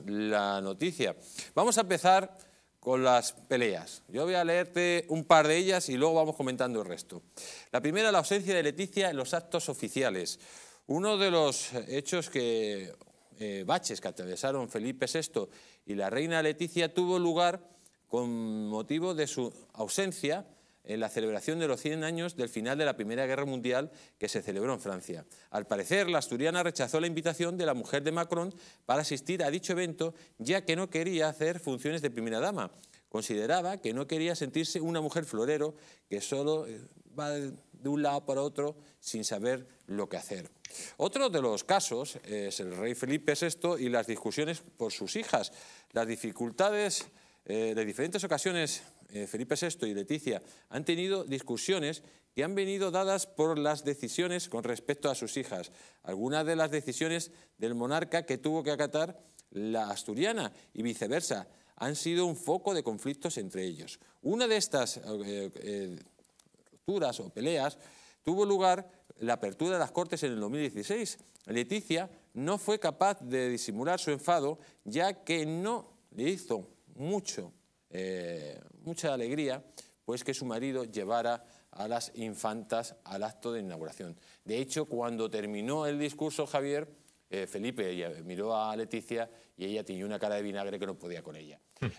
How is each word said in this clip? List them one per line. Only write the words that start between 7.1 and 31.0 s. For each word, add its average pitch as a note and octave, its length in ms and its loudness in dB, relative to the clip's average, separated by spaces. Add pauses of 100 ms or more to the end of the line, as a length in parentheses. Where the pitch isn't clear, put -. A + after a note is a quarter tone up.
La - 80 2
primera, G3+ 320 4
la F#3 60 8
ausencia F#3+ 360 2
de E3+ 80 4
Leticia F#3 480 0
en D3+ 60 -2
los E3+ 180 -2
actos E3+ 340 -2
oficiales. A2+ 720 0 (500)
Uno G3 280 2
de F#3+ 160 4
los D3+ 400 4 (160)
hechos D3 420 -2
que, A2 640 0 (460)
eh, G2 260 -4
baches C#3 340 0
que - 60 -6
atravesaron G2+ 600 -2
Felipe B2 400 -2
sexto C3+ 400 -2 (360)
y G2+ 100 -4
la G2 160 0
reina D#3+ 320 2
Leticia D#3+ 520 0
tuvo F3+ 240 4
lugar F3 420 4 (460)
con A2+ 600 -2
motivo D3+ 460 -2
de D3+ 120 2
su B2 260 -2 (200)
ausencia E3+ 720 -2 (380)
en A2 160 -2
la G#2+ 80 0
celebración A2 500 0
de E3 80 0
los B2+ 140 2
cien D#3 240 -2
años E3+ 320 -2
del A#2+ 120 0
final A#2+ 300 -2
de D#3 60 4
la C#3 100 2
Primera A#2 320 0
Guerra C3+ 180 0
Mundial B2+ 460 0 (280)
que G#2 100 -2
se G#2 140 -2
celebró G#2 300 0
en A2+ 60 -2
Francia. F2+ 480 -6 (240)
Al G#2 160 -2
parecer, E3+ 420 2
la E3+ 100 4
asturiana D3+ 440 2
rechazó D#3 380 2
la E3+ 80 2
invitación E3+ 500 0
de F3 80 2
la C#3+ 80 4
mujer C#3 300 0
de D#3 80 2
Macron E3+ 420 0 (300)
para C#3 180 4
asistir D3+ 400 -2
a C#3+ 80 4
dicho - 220 -2
evento, E3 420 -2 (240)
ya E3+ 260 2
que E3 120 2
no F#3 120 0
quería E3 400 2